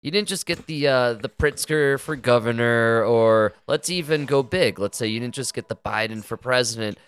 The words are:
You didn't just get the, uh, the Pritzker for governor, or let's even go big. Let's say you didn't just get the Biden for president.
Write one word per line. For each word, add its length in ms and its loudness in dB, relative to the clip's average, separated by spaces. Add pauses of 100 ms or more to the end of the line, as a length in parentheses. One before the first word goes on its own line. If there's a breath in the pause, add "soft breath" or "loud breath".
You 120 -10
didn't 160 0
just 180 -6
get 200 -6
the, 200 -2
uh, 280 4
the 140 -8
Pritzker 720 0
for 160 -8
governor, 880 2
or 500 4 (140)
let's 240 -2
even 360 -2
go 180 2
big. 340 0
Let's 180 -4
say 120 -2
you 100 -4
didn't 160 -6
just 200 -8
get 140 -10
the 60 -6
Biden 500 -6
for 120 -10
president. 720 -2